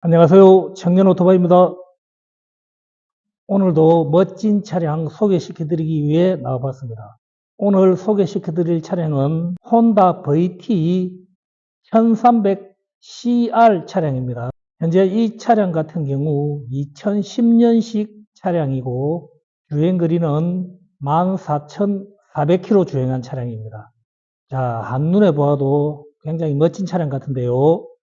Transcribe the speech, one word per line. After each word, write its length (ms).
안녕하세요. 600
청년 320
오토바이입니다. 640
오늘도 600
멋진 520
차량 460
소개시켜드리기 960
위해 320
나와봤습니다. 840
오늘 380
소개시켜드릴 840
차량은 840
혼다 600
브이티 960
천삼백 920
씨알 880
차량입니다. 600
현재 260
이 320
차량 340
같은 320
경우 680
이천십 760
년식 680
차량이고 960
주행 280
거리는 800
만 380
사천사백 1300
킬로 200
주행한 380
차량입니다. 720
자, 100
한눈에 480
보아도 720
굉장히 320
멋진 320
차량 220
같은데요. 800